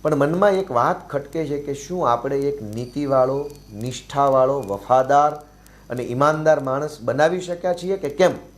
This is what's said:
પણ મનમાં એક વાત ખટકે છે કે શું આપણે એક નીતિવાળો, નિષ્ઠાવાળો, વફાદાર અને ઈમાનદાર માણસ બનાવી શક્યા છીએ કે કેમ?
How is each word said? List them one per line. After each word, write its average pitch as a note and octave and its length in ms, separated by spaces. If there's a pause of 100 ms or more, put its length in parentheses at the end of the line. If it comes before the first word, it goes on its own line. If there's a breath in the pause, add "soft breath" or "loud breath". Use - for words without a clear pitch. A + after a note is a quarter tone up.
પણ D#3 120
મનમાં E3 360
એક F#3+ 200
વાત B2 380
ખટકે D3 380
છે C#3+ 160
કે C#3+ 120
શું E3 360
આપણે C3+ 280
એક C#3+ 240
નીતિવાળો, C3 840 (240)
નિષ્ઠાવાળો, C3 880
વફાદાર C3 800 (520 soft breath)
અને B2 120
ઈમાનદાર D3 580
માણસ C3+ 420
બનાવી D3+ 380
શક્યા F3+ 340
છીએ F3+ 220
કે D3 120
કેમ? F3 240 (260)